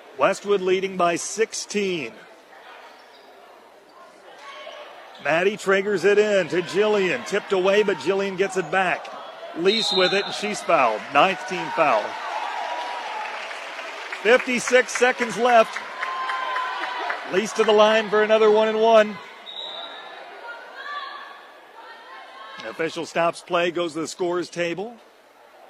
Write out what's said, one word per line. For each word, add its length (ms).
Westwood 420
leading 360
by 200
sixteen. 960
Maddie 340
triggers 480
it 140
in 300
to 120
Jillian. 680
Tipped 260
away, 320
but 140
Jillian 380
gets 200
it 140
back. 360
Lease 360
with 200
it, 120
and 100
she's 260
fouled. 400
Ninth 340
team 180
foul. 280
Fifty-six 720
seconds 460
left. 400
Lease 200
to 120
the 80
line 380
for 120
another 280
one 180
and 100
one. 380
The 80
official 360
stops 340
play, 300
goes 240
to 60
the 80
scorer's 420
table. 460